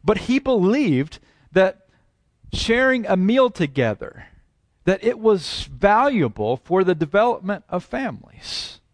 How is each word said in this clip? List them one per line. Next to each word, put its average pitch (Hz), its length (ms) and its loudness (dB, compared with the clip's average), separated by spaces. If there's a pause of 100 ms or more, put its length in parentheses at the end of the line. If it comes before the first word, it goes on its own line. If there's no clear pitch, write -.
But 202 160 0
he 262 200 0
believed 208 800 0 (340)
that 190 340 0 (640)
sharing 247 540 0
a 190 100 0
meal 240 320 2
together, 135 760 -4 (580)
that 190 180 0
it 233 160 0
was 214 460 0
valuable 139 920 0
for 185 260 0
the 180 100 2
development 190 760 -2
of 180 140 -6
families. - 960 -12 (140)